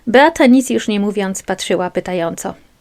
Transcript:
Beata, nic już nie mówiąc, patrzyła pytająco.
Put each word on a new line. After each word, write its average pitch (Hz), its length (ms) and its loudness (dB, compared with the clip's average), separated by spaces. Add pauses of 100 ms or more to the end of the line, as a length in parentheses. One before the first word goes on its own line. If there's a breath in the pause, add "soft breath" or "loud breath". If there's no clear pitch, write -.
Beata, 285 380 4
nic 254 240 4
już 226 180 -4
nie 208 120 0
mówiąc, 202 440 -4
patrzyła 185 460 -4
pytająco. 180 640 -6 (280)